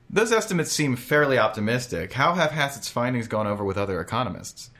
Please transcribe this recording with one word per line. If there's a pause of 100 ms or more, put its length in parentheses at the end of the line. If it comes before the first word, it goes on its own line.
Those
estimates
seem
fairly
optimistic.
How
have
Hassett's
findings
gone
over
with
other
economists? (100)